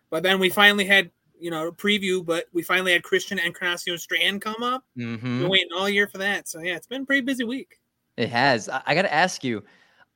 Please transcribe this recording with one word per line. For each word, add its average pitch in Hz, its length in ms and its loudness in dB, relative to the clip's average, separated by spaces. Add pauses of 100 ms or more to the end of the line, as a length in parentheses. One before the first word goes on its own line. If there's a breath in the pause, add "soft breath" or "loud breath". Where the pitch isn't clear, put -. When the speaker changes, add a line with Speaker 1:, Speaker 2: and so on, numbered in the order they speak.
(100)
Speaker 1:
But 160 120 -2
then 190 160 4
we 190 120 4
finally 208 340 6
had, 190 260 4 (300)
you 170 100 -6
know, 160 180 -2
a 175 40 -10
preview, 190 500 0
but 165 300 -2
we 170 100 -2
finally 185 300 2
had 170 100 4
Christian 190 360 -2
Encarnacion 175 580 -4
Strand 180 460 -2
come 220 200 -6
up. 247 220 -4 (140)
Speaker 2:
Mm-hmm. 120 420 -4
Speaker 1:
Been 147 80 0
waiting 185 260 2
all 190 140 -2
year 202 200 2
for 196 100 -14
that. 190 280 -2
So, 165 140 -12
yeah, 170 160 -4
it's 156 100 -14
been 269 160 -8
a 262 40 -10
pretty 277 160 2
busy 254 220 -4
week. 240 360 -10 (380)
Speaker 2:
It 117 100 0
has. 120 400 2
I, 131 160 -4
I 143 100 0
gotta 185 200 0
ask 180 280 2
you, 113 220 -4 (520 soft breath)